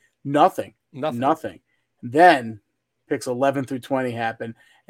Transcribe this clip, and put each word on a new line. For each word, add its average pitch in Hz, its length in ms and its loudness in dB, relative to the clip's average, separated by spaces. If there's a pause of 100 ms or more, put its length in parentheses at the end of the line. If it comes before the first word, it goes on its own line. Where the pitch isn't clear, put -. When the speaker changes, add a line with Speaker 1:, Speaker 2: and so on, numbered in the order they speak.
(260)
Speaker 1:
nothing, 147 480 0 (180)
Speaker 2:
Nothing. 131 300 -8
Speaker 1:
nothing. 135 380 -4 (440)
Then 127 560 4 (480)
picks 139 200 -6
eleven 131 360 -2
through 127 160 -8
twenty 131 320 -4
happened, 117 440 -8 (340)